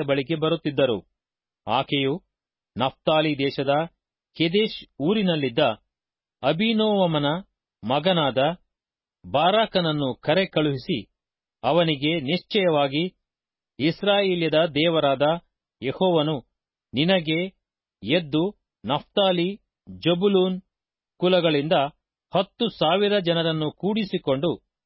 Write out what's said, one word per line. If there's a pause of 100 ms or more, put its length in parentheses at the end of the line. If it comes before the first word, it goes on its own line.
ಬಳಿಗೆ
ಬರುತ್ತಿದ್ದರು. (600)
ಆಕೆಯು (540)
ನಫ್ತಾಲಿ
ದೇಶದ (640)
ಕೆದೆಷ್ (120)
ಊರಿನಲ್ಲಿದ್ದ (840)
ಅಬೀನೋವಮನ (580)
ಮಗನಾದ (920)
ಬಾರಾಕನನ್ನು
ಕರೆ
ಕಳುಹಿಸಿ (540)
ಅವನಿಗೆ,
"ನಿಶ್ಚಯವಾಗಿ (640)
ಇಸ್ರಾಯೇಲ್ಯದ
ದೇವರಾದ (600)
ಯೆಹೋವನು (480)
ನಿನಗೆ, (580)
'ಎದ್ದು (300)
ನಫ್ತಾಲಿ, (340)
ಜಬುಲೂನ್ (560)
ಕುಲಗಳಿಂದ (640)
ಹತ್ತು
ಸಾವಿರ
ಜನರನ್ನು
ಕೂಡಿಸಿಕೊಂಡು (280)